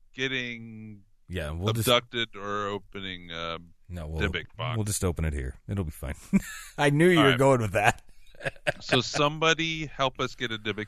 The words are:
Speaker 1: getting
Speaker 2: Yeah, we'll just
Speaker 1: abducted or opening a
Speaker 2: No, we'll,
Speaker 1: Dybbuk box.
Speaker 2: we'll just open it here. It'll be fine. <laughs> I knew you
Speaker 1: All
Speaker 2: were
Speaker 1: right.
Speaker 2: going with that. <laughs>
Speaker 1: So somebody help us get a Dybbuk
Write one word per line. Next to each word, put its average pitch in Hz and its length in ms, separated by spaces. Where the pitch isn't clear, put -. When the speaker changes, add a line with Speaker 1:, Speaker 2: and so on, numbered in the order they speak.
Speaker 1:
getting 117 880
Speaker 2:
Yeah, 82 220
we'll 90 220
just 113 140
Speaker 1:
abducted 120 480
or 101 320
opening 95 640
a 82 260
Speaker 2:
No, 87 180
we'll, 85 220
Speaker 1:
Dybbuk 85 160
box. 78 200
Speaker 2:
we'll 110 60
just 101 200
open 85 220
it 78 80
here. 67 220
It'll 98 180
be 78 60
fine. 67 240
<laughs> - 320
I 147 120
knew 151 180
you 180 120
Speaker 1:
All 120 40
Speaker 2:
were 107 80
Speaker 1:
right. - 80
Speaker 2:
going 131 220
with 107 120
that. 104 340
<laughs> - 40
Speaker 1:
So 127 220
somebody 156 840
help 135 340
us 127 140
get 120 180
a 113 60
Dybbuk 104 300